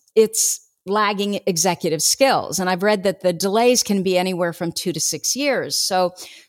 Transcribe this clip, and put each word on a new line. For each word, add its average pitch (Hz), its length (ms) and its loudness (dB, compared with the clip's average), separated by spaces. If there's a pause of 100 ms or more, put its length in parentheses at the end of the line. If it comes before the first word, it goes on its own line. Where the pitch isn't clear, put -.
(160)
it's - 440 2 (260)
lagging 202 640 0
executive 170 540 0
skills. - 580 2
And 180 100 -2
I've 185 140 -2
read 208 200 2
that 190 180 -2
the 180 100 2
delays 214 520 2
can 196 200 0
be 180 140 2
anywhere 180 340 0
from 170 220 -6
two - 180 -4
to 156 80 -4
six - 340 -4
years. 233 440 -2
So 185 340 0 (380)